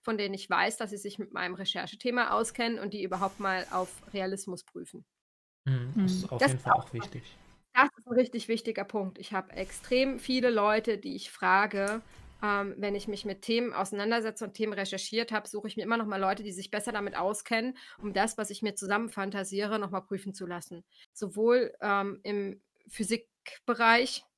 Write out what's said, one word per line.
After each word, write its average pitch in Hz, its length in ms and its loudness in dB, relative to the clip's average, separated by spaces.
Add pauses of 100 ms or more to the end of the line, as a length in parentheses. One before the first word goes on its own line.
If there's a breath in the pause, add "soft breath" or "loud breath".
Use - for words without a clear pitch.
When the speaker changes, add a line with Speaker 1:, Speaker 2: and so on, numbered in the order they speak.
Speaker 1:
von 220 140 0
denen 196 160 0
ich 190 140 -10
weiß, 185 280 2
dass 208 140 -4
sie 202 80 -8
sich 202 200 -8
mit - 140 -8
meinem 180 220 -4
Recherchethema 208 760 -2
auskennen 233 480 0
und 196 160 -6
die 202 80 -4
überhaupt 190 380 -2
mal 185 300 0
auf 185 180 -2 (240)
Realismus 190 520 -4
prüfen. - 400 -14 (640)
Speaker 2:
Mhm, 131 300 0
das 190 160 4
ist 185 120 -2
Speaker 3:
Mhm. - 60 -8
Speaker 2:
auf 123 100 -2
Speaker 1:
Das 277 80 6
Speaker 2:
jeden 131 100 2
Speaker 1:
ist - 60 -8
Speaker 2:
Fall - 100 4
Speaker 1:
auch - 100 0
Speaker 2:
auch - 80 -12
wichtig. - 440 -8 (380)
Speaker 1:
das 277 220 8
ist - 100 -20
ein 247 60 -6
richtig 240 360 2
wichtiger 220 360 -2
Punkt. 196 340 -4
Ich - 140 -12
habe 190 220 -4
extrem 254 640 0
viele 254 320 2
Leute, 214 480 4
die 196 180 -6
ich - 140 -10
frage, 196 720 4 (400 loud breath)
ähm, 202 340 0
wenn 202 180 -2
ich 196 140 -4
mich 202 160 -6
mit 196 180 -6
Themen 233 300 2
auseinandersetze 220 720 0
und 190 100 -8
Themen 214 200 -2
recherchiert 196 580 -2
habe, 208 160 -2
suche 208 200 -6
ich - 80 -8
mir 220 80 -4
immer 226 120 2
noch 226 100 0
mal 190 140 0
Leute, 196 220 2
die 202 100 -8
sich 185 180 -10
besser 220 220 -2
damit 202 240 -4
auskennen, 226 600 0 (220 loud breath)
um 208 140 -6
das, 208 240 2
was 214 140 -4
ich 202 100 -10
mir 208 140 -2
zusammen 202 340 0
fantasiere, 196 680 -2
noch 196 120 -2
mal 185 120 -2
prüfen 196 320 -8
zu 190 120 -8
lassen. 175 380 -10 (300 soft breath)
Sowohl, 220 680 4
ähm, 202 420 0
im 202 380 -4 (260)
Physikbereich - 1400 2 (140)